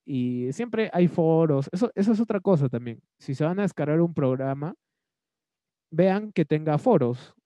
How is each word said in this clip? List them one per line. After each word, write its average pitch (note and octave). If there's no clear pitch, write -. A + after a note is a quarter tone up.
y B2
siempre A3
hay F3+
foros. D#3+
Eso, G#3+
eso G3+
es G#3
otra G#3+
cosa D3
también. A#2+
Si -
se D3+
van F3+
a G3+
descargar D#3
un E3+
programa, C3+
vean F#3+
que D#3+
tenga D#3
foros. B2+